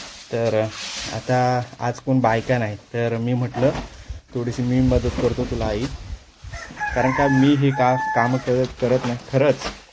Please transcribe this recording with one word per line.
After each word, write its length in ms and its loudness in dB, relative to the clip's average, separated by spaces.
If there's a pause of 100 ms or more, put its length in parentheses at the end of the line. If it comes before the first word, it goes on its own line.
(320)
तर 360 0 (460)
आता 480 2 (180)
आज 200 -4
कोण 200 0
बायका 380 2
नाही, 180 -2
तर 420 -4
मी 160 -2
म्हटलं, 380 0 (640)
"थोडीशी 280 -4
मी 180 2
मदत 300 4 (120)
करतो 240 0
तुला 200 -4
आई." 200 -2 (1120)
कारण 160 2
का 160 2
मी 280 6
हे 140 4
का, 260 2 (200)
कामं 220 2
करत, 300 0 (140)
करत 240 2
नाही. 120 -4 (140)
खरंच 240 4 (380)